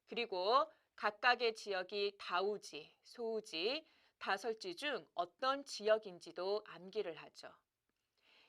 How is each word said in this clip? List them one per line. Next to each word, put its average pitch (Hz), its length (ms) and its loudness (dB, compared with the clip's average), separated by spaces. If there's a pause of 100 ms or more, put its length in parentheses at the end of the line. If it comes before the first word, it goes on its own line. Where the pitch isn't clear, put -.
그리고 226 580 4 (300)
각각의 240 600 2
지역이 202 640 -2
다우지, 185 760 -2 (120)
소우지, 226 840 -4 (300)
다설지 202 580 -2
중 247 380 -4
어떤 262 500 0
지역인지도 202 1000 0
암기를 180 500 -6
하죠. 147 380 -16 (960)